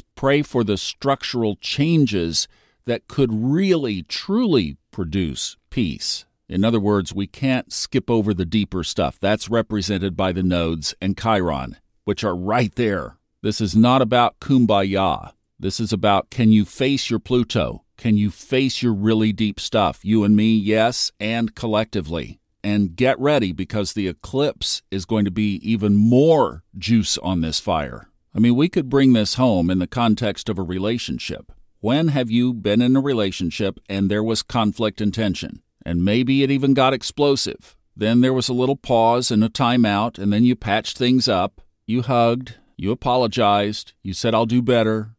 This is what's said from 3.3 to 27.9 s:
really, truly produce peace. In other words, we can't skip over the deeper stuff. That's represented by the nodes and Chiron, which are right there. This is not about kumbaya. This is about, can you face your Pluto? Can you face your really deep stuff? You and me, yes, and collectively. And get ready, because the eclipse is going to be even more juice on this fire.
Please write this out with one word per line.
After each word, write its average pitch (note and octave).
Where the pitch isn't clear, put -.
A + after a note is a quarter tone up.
really, C3+
truly E3
produce E2+
peace. -
In F#2+
other A2+
words, G2+
we G2
can't B2+
skip -
over A2
the F2+
deeper F#2
stuff. D#2+
That's G#2
represented G2+
by F#2+
the F#2
nodes E2+
and F#2+
Chiron, F2
which G2+
are F#2+
right G#2
there. G2
This -
is F#2+
not B2
about A#2+
kumbaya. G2
This F#2+
is A2
about, G2+
can A2+
you G#2+
face C3+
your A2+
Pluto? G#2+
Can A2
you G#2
face C3
your A#2+
really A2
deep G#2
stuff? -
You G#2+
and G#2+
me, A2
yes, A2
and A2
collectively. G2
And G2+
get B2
ready, B2+
because F#2+
the G2+
eclipse -
is F#2+
going G#2+
to G2
be G#2
even G#2
more A#2+
juice G#2
on F#2
this D#2+
fire. D2